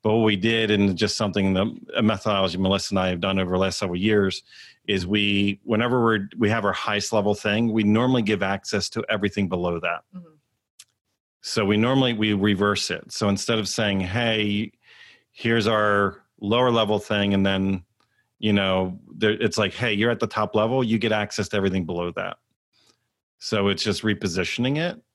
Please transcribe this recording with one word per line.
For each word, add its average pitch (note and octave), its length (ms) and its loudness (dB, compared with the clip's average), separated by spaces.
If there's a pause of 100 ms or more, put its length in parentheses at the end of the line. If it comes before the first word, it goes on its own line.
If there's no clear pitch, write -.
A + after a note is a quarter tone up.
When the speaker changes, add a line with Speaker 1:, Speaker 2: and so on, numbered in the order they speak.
Speaker 1:
But G#2+ 100 2
what A2+ 120 4
we G#2+ 120 4
did, A2 340 0
and G2+ 280 2
just G2+ 180 0
something G2 380 0
that F#2+ 120 2 (300)
a A2+ 60 0
methodology G2 560 0
Melissa F#2+ 340 0
and G2 80 2
I F#2 80 2
have F2+ 120 -2
done F#2+ 180 0
over F2+ 140 0
the F#2 60 2
last F#2+ 200 0
several F2+ 200 -4
years, G2+ 440 2 (440)
is F#2+ 200 -2
we, G2+ 580 0
whenever A#2+ 380 0
we're, G#2+ 260 2 (100)
we A2+ 100 2
have A2 160 0
our G2+ 80 0
highest G#2 400 -4
level G#2 220 2
thing, G#2+ 380 0
we A2 100 2
normally A#2 400 2
give G2+ 200 0
access G2 480 -4
to A2+ 200 -6
everything G2+ 380 -2
below F2 320 -2
that. E2+ 200 -4 (160)
Speaker 2:
Mm-hmm. F3 120 -16 (1120)
Speaker 1:
So - 240 -2
we G#2 100 2
normally, B2+ 380 2
we G#2+ 180 0
reverse G2+ 580 2
it. - 220 -8
So G#2+ 160 -2
instead G2+ 300 0
of G2+ 100 -4
saying, G2+ 320 -2
"Hey, G#2+ 680 -2 (640)
here's A#2 340 0
our G#2 560 2 (180)
lower A#2 300 2
level G#2+ 300 2
thing," G2+ 340 0
and G2 100 2
then, F#2+ 380 0 (560)
you G#2+ 160 0
know, F#2 440 0 (160)
there, G#2 180 2
it's G#2+ 260 -2
like, G2+ 160 -2
"Hey, A#2+ 180 -2
you're G#2+ 200 2
at A#2 80 -4
the A2+ 80 0
top G#2+ 260 -4
level, A2+ 300 2
you A2+ 140 0
get G#2+ 140 0
access G#2 360 -2
to - 80 -4
everything F#2+ 280 0
below F2 280 -6
that." F#2 260 -8 (1000)
So G2+ 280 0
it's G2 140 -2
just G2+ 200 -2
repositioning G#2 760 -2
it. E3+ 240 -6 (120)